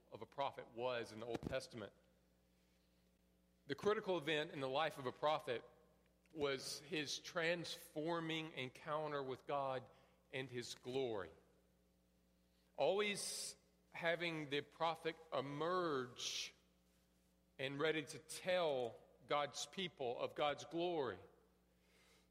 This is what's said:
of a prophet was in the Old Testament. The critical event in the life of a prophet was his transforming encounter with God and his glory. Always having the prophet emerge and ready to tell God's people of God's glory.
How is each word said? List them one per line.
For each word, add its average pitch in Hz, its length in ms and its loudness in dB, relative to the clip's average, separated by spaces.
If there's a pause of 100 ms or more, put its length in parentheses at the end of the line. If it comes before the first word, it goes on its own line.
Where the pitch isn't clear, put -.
(120)
of 104 80 -10
a 113 60 -10
prophet - 400 -4 (100)
was 117 380 0
in 110 60 -8
the 117 60 -6
Old 117 140 -2 (100)
Testament. 117 420 -6 (1800)
The 143 60 0
critical 202 440 2
event 156 340 2
in 151 80 -4
the 135 80 0
life 147 300 2
of 135 80 -2
a 123 60 0
prophet 143 500 2 (720)
was 139 560 0
his 151 300 -2
transforming 160 1300 0 (100)
encounter 147 640 -2
with 131 260 -4
God 135 320 2 (540)
and 135 160 -2
his 123 340 -6
glory. 120 460 0 (1500)
Always 202 760 2 (400)
having 165 560 0
the 143 120 2
prophet 165 520 0 (240)
emerge 143 1160 0 (1040)
and 139 200 -2
ready 160 220 4
to 135 180 -8 (240)
tell 151 520 2 (340)
God's 147 480 0
people 143 420 -2
of 135 160 0
God's 143 380 2
glory. 160 460 2 (1120)